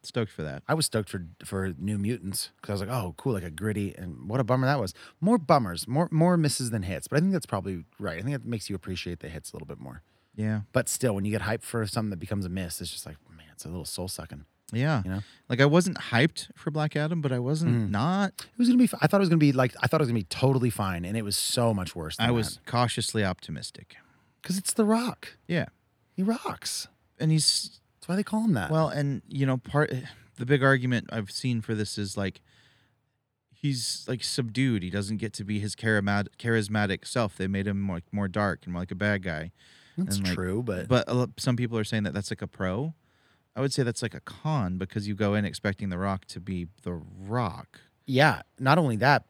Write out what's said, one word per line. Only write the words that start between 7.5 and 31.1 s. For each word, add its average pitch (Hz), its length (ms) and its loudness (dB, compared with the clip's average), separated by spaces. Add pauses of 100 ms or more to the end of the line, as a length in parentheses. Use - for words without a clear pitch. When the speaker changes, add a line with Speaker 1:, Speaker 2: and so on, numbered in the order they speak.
Speaker 2:
right. 85 200 -4
I 95 40 -6
think 135 140 -2
that 113 80 -8
makes 113 240 -6
you 98 80 -4
appreciate 87 440 -8
the 82 100 -10
hits 78 220 -12
a - 40 -14
little 78 100 -12
bit - 140 -14
more. 67 220 -14 (340)
Speaker 1:
Yeah. 107 240 0 (120)
Speaker 2:
But 123 180 2
still, 117 240 0
when 98 100 -2
you 104 60 0
get 107 120 0
hyped 107 200 -2
for 110 240 -4
something 110 240 -4
that 92 100 -6
becomes 101 240 -4
a 87 60 -4
miss, 90 320 -6
it's 85 100 -8
just - 140 -12
like, 76 100 -14 (180)
man, 78 180 -20
it's - 120 -18
a 76 40 -12
little 82 180 -8
soul-sucking. 82 580 -10 (260)
Speaker 1:
Yeah. 127 340 2
Speaker 2:
You 95 60 -4
know? 98 100 -2 (280)
Speaker 1:
Like, 123 120 0
I 139 40 10
wasn't 175 320 4
hyped - 580 0
for - 160 -8
Black 151 240 -2
Adam, 156 280 0
but 135 100 0
I 127 80 0
wasn't 123 480 2
Speaker 2:
Mm. - 20 -2
Speaker 1:
not. 180 480 0
Speaker 2:
It - 200 -16
was 240 100 4
gonna 247 100 8
be 254 60 8
f-, - 160 2
I 151 80 4
thought 202 80 4
it 196 100 6
was 165 40 2
gonna 170 80 6
be, 147 140 8
like, 127 300 2
I 131 60 2
thought 156 120 4
it - 40 4
was 117 60 0
gonna 113 100 2
be 92 40 -6
totally 131 460 2
fine, 92 360 -2
and 104 100 -4
it 113 60 -2
was 101 140 -2
so 117 380 2
much 92 220 -4
worse 78 220 -8
than 113 100 2
Speaker 1:
I - 20 4
was 113 260 0
Speaker 2:
that. - 100 -20
Speaker 1:
cautiously 117 580 0
optimistic. - 720 -6 (460)
Speaker 2:
'Cause 180 160 -4
it's - 140 -4
The 220 120 4
Rock. 226 520 0 (120)
Speaker 1:
Yeah. 170 180 0 (460)
Speaker 2:
He 185 100 -4
rocks. - 640 -4 (320)
Speaker 1:
And 156 140 4
he's - 480 2 (140)
Speaker 2:
That's - 140 -18
why 175 80 0
they 208 60 0
call 214 220 0
him 220 80 4
that. 107 180 0
Speaker 1:
Well, 156 200 4
and, 143 360 -2
you 139 180 -2
know, 131 120 2
part, 147 340 0 (460)
the 123 100 -6
big 135 160 4
argument 127 500 4